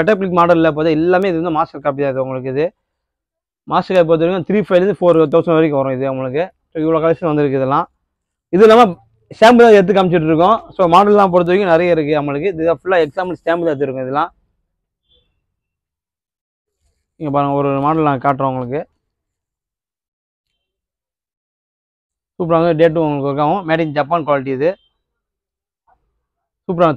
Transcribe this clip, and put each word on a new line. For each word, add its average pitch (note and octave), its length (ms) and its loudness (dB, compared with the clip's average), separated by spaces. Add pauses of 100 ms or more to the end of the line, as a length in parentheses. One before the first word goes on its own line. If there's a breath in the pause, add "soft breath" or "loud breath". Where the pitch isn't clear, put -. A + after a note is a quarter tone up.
Patek E3+ 180 0
Philippe F3+ 240 -2
மாடல்ல E3+ 340 2
பார்த்தா D#3 240 0
எல்லாமே F3+ 320 0
இது D#3+ 100 -4
வந்து E3+ 180 -4
மாஸ்டர் D#3 260 -8
காப்பி C#3 200 -4
தான் C3+ 100 -4
இது C3 100 -4
உங்களுக்கு C3 300 -8
இது. D3+ 100 -2 (1040)
மாஸ்டர் F#3 240 -2
காப்பி E3 140 4
பொறுத்த E3 160 2
வரைக்கும் F3+ 240 -4
த்ரீ G3+ 160 0
ஃபைவ்லேருந்து F3+ 340 0
ஃபோர் E3 240 4 (100)
தௌசண்ட் E3 260 2
வரைக்கும் D3 220 0
வரும் C3+ 160 -4
இது C3+ 160 -4
உங்களுக்கு. C3 300 -6 (260)
So, - 140 -20
இவ்வளோ D#3+ 220 0
கலெக்ஷன் E3 260 -2
வந்திருக்கு C#3+ 300 -2
இதெல்லாம். C#3+ 240 -2 (680)
இது G#3 100 6
இல்லாம A3 260 6 (440)
ஸ்டாம்பு A#3 280 6
தான் A3 120 8
எடுத்து G3 180 2
காமிச்சிட்டு F3 360 0
இருக்கோம். F3+ 280 2 (160)
So, G3 80 -2 (100)
மாடல்லாம் G3+ 400 4
பொறுத்த F3+ 180 2
வரைக்கும் F#3+ 220 0
நிறைய F3 220 2
இருக்கு D3+ 240 -2
நம்மளுக்கு. D3 360 -4
இது D#3+ 260 -2
ஃபுல்லா F#3 240 0
எக்ஸாம்பிள் F3+ 360 -6
ஸ்டாம்பு E3+ 260 -4
தான் D#3+ 60 0
எடுத்துருக்கோம் C3 340 -6
இதெல்லாம். C#3+ 240 -4 (3000)
இங்க D3+ 160 -8
பாருங்க, C#3+ 240 -2
ஒரு C#3 120 -2
ஒரு C#3 140 -2
மாடல் D#3 240 0
நான் C3 160 -4
காட்டுறோம் C#3 260 -2
உங்களுக்கு. B2+ 300 -8 (3500)
சூப்பரா E3 240 -2
இருக்கு. E3 220 0
டேட்டும் E3 260 2
உங்களுக்கு C#3+ 240 -4
ஒர்க் D3 140 -2
ஆகும். F#3 240 -2
Made E3 160 -2
in D3 120 -8
Japan D3+ 320 -2
குவாலிட்டி C3+ 280 -2
இது. D#3 120 -2 (2000)
சூப்பரா E3+ 300 0